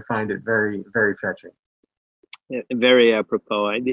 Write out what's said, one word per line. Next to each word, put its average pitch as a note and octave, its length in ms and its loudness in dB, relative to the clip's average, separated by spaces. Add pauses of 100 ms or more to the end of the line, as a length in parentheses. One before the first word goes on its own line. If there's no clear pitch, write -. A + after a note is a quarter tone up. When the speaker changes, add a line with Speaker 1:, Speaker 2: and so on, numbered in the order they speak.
Speaker 1:
find A2 220 -4
it F#2+ 160 -6
very, G#2+ 380 0 (100)
very G#2 280 0
fetching. F2+ 300 -8 (960)
Speaker 2:
Yeah, B2 120 -8 (120)
very A#2+ 400 6
apropos. G#2 560 -2
I, G#2 60 -4 (180)